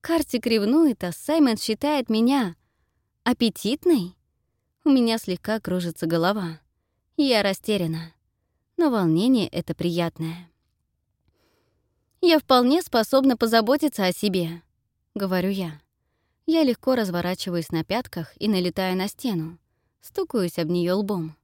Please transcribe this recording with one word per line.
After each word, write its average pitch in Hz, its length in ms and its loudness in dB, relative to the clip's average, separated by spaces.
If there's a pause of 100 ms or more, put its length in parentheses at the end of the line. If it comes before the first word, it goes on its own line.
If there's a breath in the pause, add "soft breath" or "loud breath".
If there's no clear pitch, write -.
Картик 311 460 -2
ревнует, 233 580 2
а 175 80 -4
Саймон 294 440 2
считает 277 520 -2
меня 226 480 0 (720)
Аппетитный? 233 840 0 (720)
У - 40 2
меня 240 300 4
слегка 208 400 -4
кружится 175 480 -4
голова. 170 540 0 (560)
Я 254 260 2
растеряна. 175 720 -2 (600)
Но 330 120 2
волнение 202 600 2
это 165 260 -6
приятное. 170 760 -4 (1700)
"Я 330 180 6
вполне 262 440 4
способна 262 540 2
позаботиться 233 720 2
о 180 60 2
себе", — 175 500 -2 (540)
говорю 190 340 -2
я. 175 300 -6 (680)
Я 320 160 2
легко 262 320 0
разворачиваюсь 175 760 -4
на 160 100 -2
пятках 185 580 -6
и 208 60 -4
налетаю 185 500 -2
на 190 120 -4
стену. 170 500 -6 (420)
Стукаюсь 214 600 -4
об 160 80 -2
нее 175 280 0
лбом. 190 480 -4